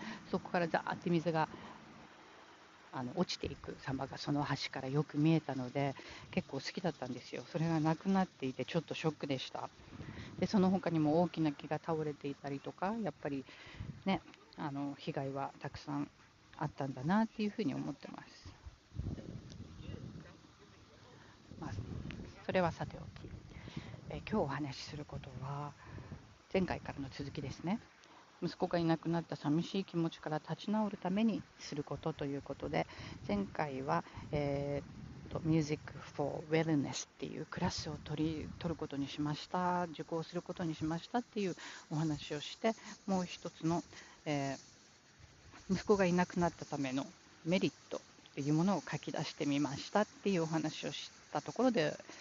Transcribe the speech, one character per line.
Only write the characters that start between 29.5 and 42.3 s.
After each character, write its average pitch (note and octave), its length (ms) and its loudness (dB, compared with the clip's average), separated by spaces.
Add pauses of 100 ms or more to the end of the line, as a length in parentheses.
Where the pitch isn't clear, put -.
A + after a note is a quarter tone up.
し G3 180 0
い G3 40 -4
気 - 140 -2
持 E3 100 4
ち - 100 -6
か D3+ 120 -6
ら D#3 80 2
立 - 260 -4
ち G#3 60 -2
直 G#3+ 180 2
る G3 80 -4
た F3+ 140 -2
め G#3 140 4
に G3 180 4 (160)
す - 160 -8
る C#3+ 100 0
こ C#3+ 140 -4
と D#3+ 160 0
と D#3 100 -4
い C#3 140 0
う - 20 -4
こ C3+ 140 -6
と D3 160 -4
で、 D#3+ 160 2 (420)
前 G3+ 160 2
回 C#3 380 -2
は、 D3+ 200 2 (300)
え C#3+ 500 2
ー - 460 -12
っ - 20 -12
と、 - 160 -2
Music D#3 460 2 (240)
for C#3+ 340 -2
Wellness D3+ 540 4
っ - 40 -14 (100)
て - 80 -4
い G#2+ 120 -6
う D#3 120 -6
ク - 100 -6
ラ F3 100 2
ス - 200 -4
を D3 120 -4
取 D3+ 220 -2
り、 D#3 240 -2 (100)
取 F3 120 -2
る D#3 60 -2
こ D#3 120 -6
と C#3 80 -6
に C3+ 120 0
し - 120 -4
ま D3+ 140 2
し - 160 -6
た。 F3+ 420 2
受 D#3 120 -8
講 E3 180 -2
す - 120 -8
る F3 60 0
こ F3+ 140 -8
と - 100 -2
に D#3+ 100 2
し D#3+ 100 -2
ま D#3+ 140 0
し - 120 -8
た B3 80 0
っ B3 40 2
て - 180 -4
い F#3+ 100 2
う D#3 60 -4 (340)
お D#3 60 0
話 D3+ 380 0